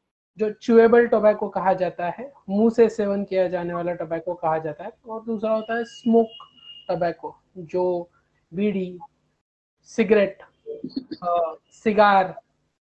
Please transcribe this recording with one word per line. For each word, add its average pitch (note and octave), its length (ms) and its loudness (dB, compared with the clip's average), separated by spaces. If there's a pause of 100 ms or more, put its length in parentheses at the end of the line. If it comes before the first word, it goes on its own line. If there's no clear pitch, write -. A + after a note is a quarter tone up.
(380)
जो G#3+ 140 -2
chewable A#3 560 6
tobacco G#3+ 420 2
कहा F#3+ 240 0
जाता F3 360 -4
है, B3+ 240 -12 (160)
मुंह G#3+ 200 2
से A3+ 200 4
सेवन G3+ 340 -2
किया F#3+ 240 0
जाने F3 260 -4
वाला F3 200 -4
tobacco E3+ 400 -8
कहा D#3+ 240 -2
जाता D#3 260 -8
है। A3+ 80 -12 (180)
और A3+ 160 -10
दूसरा A3 280 -4
होता A3 240 -4
है A#3 60 -4
smoke A3+ 440 2 (600)
tobacco, E3+ 480 -4 (220)
जो F3+ 520 -4 (440)
बीड़ी, F#3 460 -4 (840)
cigarette, G#3 540 0 (840)
अ, E3+ 320 -2 (160)
cigar, G3 680 2 (500)